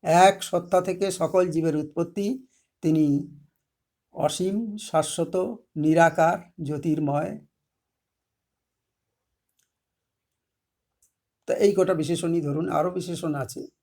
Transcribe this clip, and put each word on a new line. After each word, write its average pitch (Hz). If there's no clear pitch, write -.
এক 185
সত্তা 180
থেকে 185
সকল 180
জীবের 160
উৎপত্তি, 175
তিনি 151
অসীম, 202
শাশ্বত, 185
নিরাকার, 160
জ্যোতির্ময়। 151
তা -
এই 202
কটা 185
বিশেষণই 170
ধরুন, 151
আরও 175
বিশেষণ 170
আছে। -